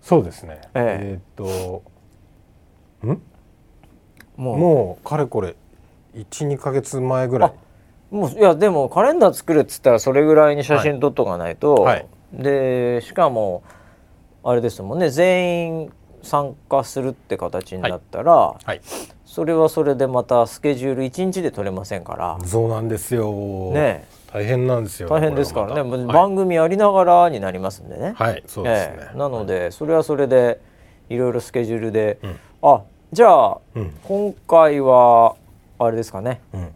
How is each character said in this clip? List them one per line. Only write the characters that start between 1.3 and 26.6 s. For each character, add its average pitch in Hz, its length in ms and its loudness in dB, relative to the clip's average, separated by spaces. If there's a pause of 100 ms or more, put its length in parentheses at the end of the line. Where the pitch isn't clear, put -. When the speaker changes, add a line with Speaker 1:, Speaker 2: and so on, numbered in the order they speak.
Speaker 1:
え 104 80 -14
ー - 20 -8
っ 92 340 -8 (1200)
と、 107 40 -6
ん？ 156 160 -4 (1120)
Speaker 2:
も 127 180 -6
う。 - 40 -2
Speaker 1:
も 139 420 2
う - 80 -16
か 147 80 -4
れ 147 100 0
こ 117 140 -4
れ 87 140 -6 (600)
一、 113 300 -12
二 143 140 -4
ヶ 139 140 -6
月 135 280 -4
前 131 280 -2
ぐ 123 100 -2
ら 185 100 4
い。 - 20 0
Speaker 2:
あ、 - 640 -20
も 202 120 -2
う、 123 40 -4
い 156 60 -14
や、 196 180 6
で 196 160 2
も 143 180 0
カ 185 140 0
レ 269 100 4
ン 349 60 0
ダ 202 120 6
ー 143 40 -8
作 - 180 -4
る 151 80 4
っ 131 40 4
つ - 140 -14
っ - 40 -18
た 127 100 6
ら 117 80 4
そ 131 120 -2
れ 143 120 4
ぐ 156 100 4
ら 151 160 8
い 147 60 -2
に 143 80 -4
写 147 180 2
真 143 160 0
撮 139 120 0
っ - 20 -12
と 131 120 0
か 95 120 -4
な 85 140 -6
い 80 60 -10
と。 147 180 2
Speaker 1:
は 110 240 4
い。 73 80 -12 (260)
は 175 80 -14
い。 - 20 -8
Speaker 2:
で、 127 600 0
し - 100 -20
か 165 180 2
も、 101 320 -4 (800)
あ 123 120 0
れ 120 60 2
で 117 100 -2
す - 120 -14
も 101 140 -8
ん - 20 -6
ね、 175 120 0
全 175 560 0 (160)
員 147 100 -14 (300)
参 143 320 -4 (140)
加 135 160 0
す - 160 -10
る 127 100 -4
っ - 20 -10
て - 240 -10
形 92 400 -10
に 92 60 -10
な 90 140 -4
っ - 40 -12
た - 220 -12
ら、 160 100 4
Speaker 1:
は 113 320 4
い。 - 0 -
は - 100 -8
い。 - 60 -16 (440)
Speaker 2:
そ - 200 -8
れ 160 80 -2
は 160 160 4
そ 156 160 -2
れ 143 100 0
で 131 120 -2
ま 127 180 -2
た 120 220 2
ス - 140 -16
ケ 147 140 0
ジ 131 140 -6
ュ 135 40 -2
ー - 40 -2
ル 131 80 -4
一 131 200 -6
日 185 180 -4
で 147 80 -2
取 101 160 -8
れ 101 40 -6
ま 95 140 -10
せ 98 140 -10
ん 85 60 -14
か 80 120 -12
ら。 85 300 -6
Speaker 1:
そ 113 200 0
う - 20 -2
な 110 120 -4
ん 113 80 -6
で 110 80 -4
す - 180 -6
よ。 107 180 -2 (400)
Speaker 2:
ね - 40 -4
え。 120 280 -2 (280)
Speaker 1:
大 104 120 -6
変 127 220 -2
な 123 140 0
ん 113 40 -6
で 98 60 -12
す - 100 -16
よ。 87 80 -10
Speaker 2:
大 156 120 0
変 156 140 -2
で 139 100 0
す 139 100 -12
か 120 80 -2
ら 101 40 -4
ね。 110 80 -8
Speaker 1:
こ - 20 -4
れ 147 60 -4
は 131 60 -6
ま 123 100 -6
た。 123 60 -6
Speaker 2:
も 120 60 -6
う - 20 -2
番 190 240 4
組 185 200 0
や 160 100 4